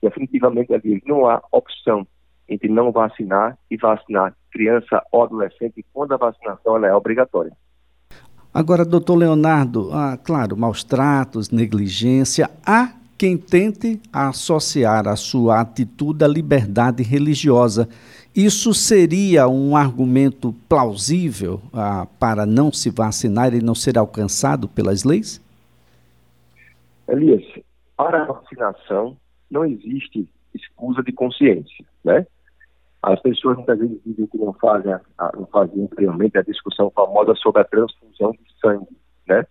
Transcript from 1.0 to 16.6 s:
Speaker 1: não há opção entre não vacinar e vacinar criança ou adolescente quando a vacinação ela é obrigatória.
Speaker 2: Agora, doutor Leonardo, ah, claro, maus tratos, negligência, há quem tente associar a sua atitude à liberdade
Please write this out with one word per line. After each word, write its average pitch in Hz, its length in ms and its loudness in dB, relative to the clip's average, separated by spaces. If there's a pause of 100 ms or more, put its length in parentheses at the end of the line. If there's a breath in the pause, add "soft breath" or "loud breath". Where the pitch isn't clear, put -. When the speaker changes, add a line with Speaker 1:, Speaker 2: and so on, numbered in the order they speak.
Speaker 1:
não 139 220 2
há 117 140 2 (100)
opção 107 540 -2 (440)
entre 107 180 -6
não 117 240 2
vacinar 110 680 -2 (120)
e 110 80 -8
vacinar 104 560 -2 (180)
criança 110 600 -2
ou 117 120 4
adolescente 110 720 -6
quando 139 200 -4
a 131 40 -2
vacinação 113 580 -4
ela 110 120 0
é 95 60 2
obrigatória. 101 580 0 (1000 soft breath)
Speaker 2:
Agora, 170 320 2
doutor 170 320 2
Leonardo, 151 760 2
ah, 143 240 -4
claro, 123 400 -4
maus 117 260 -2
tratos, 135 680 -2
negligência, 113 1000 0 (160)
há 240 280 2 (220)
quem 185 220 0
tente 214 640 0 (100)
associar 135 960 0
a 104 80 0
sua 113 440 2
atitude 147 640 -4
à 147 40 0
liberdade 127 760 0